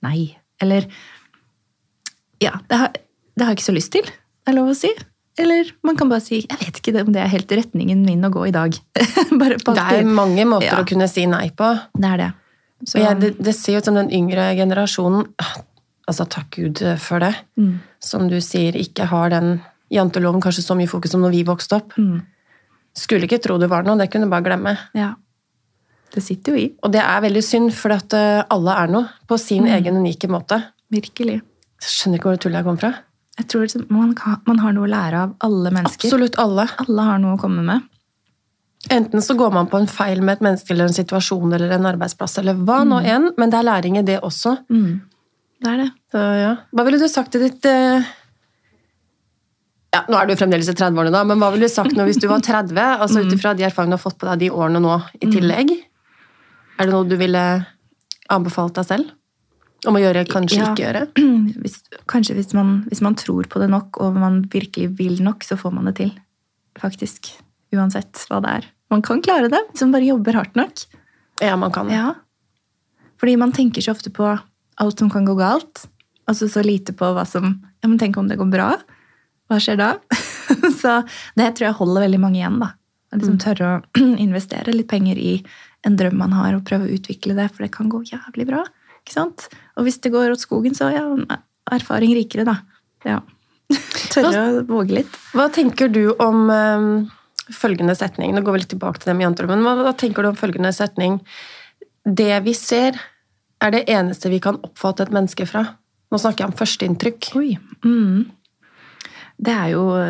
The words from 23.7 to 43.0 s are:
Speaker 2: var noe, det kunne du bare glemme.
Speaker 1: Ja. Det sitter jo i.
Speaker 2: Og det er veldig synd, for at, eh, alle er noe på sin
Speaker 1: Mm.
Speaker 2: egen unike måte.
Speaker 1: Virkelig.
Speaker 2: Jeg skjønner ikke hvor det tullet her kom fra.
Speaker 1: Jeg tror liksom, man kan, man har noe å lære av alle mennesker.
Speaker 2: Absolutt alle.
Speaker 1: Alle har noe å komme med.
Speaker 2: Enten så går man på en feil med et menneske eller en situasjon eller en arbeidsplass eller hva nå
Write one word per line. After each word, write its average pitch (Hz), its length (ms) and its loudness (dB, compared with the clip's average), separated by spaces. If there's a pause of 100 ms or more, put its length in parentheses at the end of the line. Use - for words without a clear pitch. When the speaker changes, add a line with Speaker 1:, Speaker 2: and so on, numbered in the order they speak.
Speaker 2:
var 175 140 0
noe, 208 140 2
det 190 120 0
kunne 214 160 0
du 196 40 0
bare 175 140 0
glemme. 190 320 -2 (180)
Speaker 1:
Ja. 208 200 -2 (1000)
Det 196 100 -4
sitter 190 300 -4
jo 285 80 2
i. 220 60 -2 (160)
Speaker 2:
Og 208 100 0
det 214 80 4
er 190 240 0
veldig 208 180 2
synd, 233 300 2
for 220 200 -2
at, 196 200 -4
eh, 208 380 2
alle 185 260 2
er 175 160 0
noe 226 160 0 (180)
på 233 140 0
sin 208 240 2
Speaker 1:
Mm. 233 140 4
Speaker 2:
egen 180 180 0
unike 180 320 -2
måte. 185 320 -2 (320)
Speaker 1:
Virkelig. 220 480 -4 (400)
Speaker 2:
Jeg - 80 -10
skjønner 180 300 0
ikke 196 100 0
hvor 185 80 2
det 175 60 -6
tullet 170 140 -2
her 175 80 -2
kom 175 140 0
fra. 220 140 -2 (460)
Speaker 1:
Jeg 226 100 -6
tror 220 140 0
liksom, 220 280 -4
man 226 240 4
kan, 208 320 -4
man 233 120 4
har 214 140 2
noe 202 140 0
å 202 60 0
lære 180 300 -2
av 190 180 -4
alle 185 300 0
mennesker. 185 400 0
Speaker 2:
Absolutt 247 280 2
alle. 214 300 2 (100)
Speaker 1:
Alle 226 240 0
har 208 160 2
noe 190 180 2
å 196 40 -2
komme 180 240 -2
med. 196 160 0 (1120)
Speaker 2:
Enten 220 320 2
så 254 160 0
går 233 160 4
man 180 140 2
på 196 100 0
en 208 80 2
feil 196 340 -2
med 190 160 2
et 202 60 -4
menneske 196 280 0
eller 175 140 2
en 175 80 2
situasjon 180 600 -2
eller 175 180 0
en 185 140 2
arbeidsplass 175 520 -4
eller 190 160 0
hva 208 300 2
nå 285 160 4